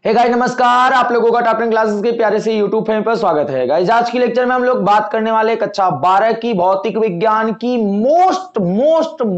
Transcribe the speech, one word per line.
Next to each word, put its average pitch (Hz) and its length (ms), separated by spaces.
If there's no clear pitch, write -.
Hey 220 100
guys, 240 160
नमस्कार। 247 640
आप 233 180
लोगों 233 200
का 240 80
Top 226 180
Ten 233 120
Classes 214 340
के 233 80
प्यारे 214 280
से 220 120
YouTube 214 360
फैमिली 214 180
पर 226 100
स्वागत 160 340
है। 131 180
Guys, 175 220
आज 233 200
की 247 100
lecture 247 260
में 247 100
हम 247 80
लोग 247 200
बात 208 280
करने 226 200
वाले 220 200
हैं 220 80
कक्षा 202 380
बारह 190 360
की 233 200
भौतिक 190 440
विज्ञान 220 580
की 247 200
most, 330 600
most, 302 540